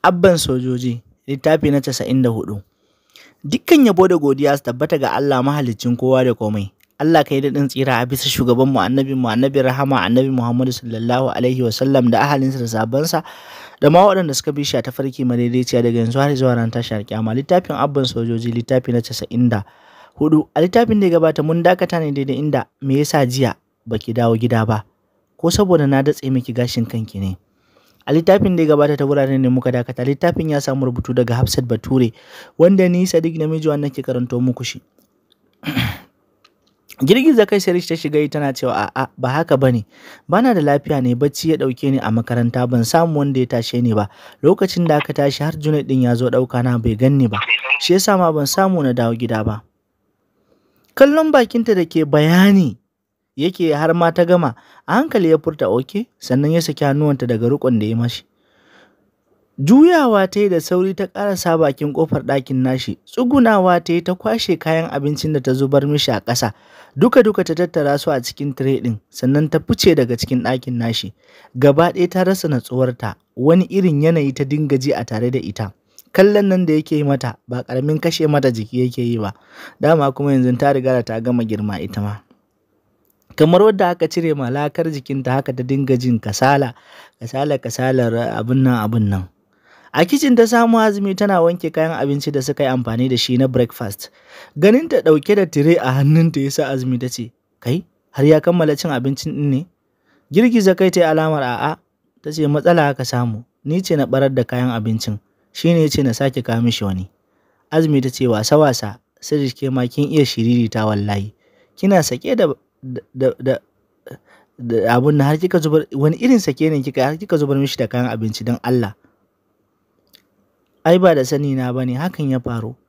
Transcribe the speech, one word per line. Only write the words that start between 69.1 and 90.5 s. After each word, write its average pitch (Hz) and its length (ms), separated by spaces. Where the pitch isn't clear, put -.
sannan 143 400
ta - 100
fice - 340
daga 123 220
cikin 123 260
ɗakin 127 380
nashi. 117 320
Gaba 143 340
ɗaya 180 180
ta 185 140
rasa 185 240
natsuwarta, 123 680
wani 165 320
irin 180 340
yanayi 156 320
ta 143 100
dinga 139 360
ji 139 120
a - 120
tare 120 260
da 127 80
ita. 98 340
Kallon 202 360
nan 185 180
da 156 60
yake 151 240
yi 147 80
mata, 135 320
ba 123 140
ƙaramin 143 380
kashe 165 280
mata 139 220
jiki 113 380
yake 123 160
yi 117 140
ba, 98 140
dama 147 320
kuma 143 200
yanzu 127 260
ta 143 140
riga 131 200
da 123 100
ta 113 180
gama 120 240
girma 104 360
ita 101 200
ma. 104 160
Kamar 170 260
wadda 202 280
aka 175 180
cire 165 260
ma 135 160
lakar 147 420
jikinta 131 400
haka 135 200
ta 127 100
dinga 135 340
jin 123 240
kasala, 131 540
kasala, 135 380
kasalar 127 540
abin 127 280
nan, 127 200
abin 110 240
nan. 92 200
A 156 100
kicin 269 320
ta 226 100
samu 233 340